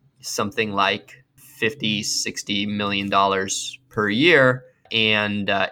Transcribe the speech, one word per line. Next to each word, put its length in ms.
something 500
like 500
fifty, 680
sixty 600
million 440
dollars 680
per 200
year. 540
And, 580
uh, 220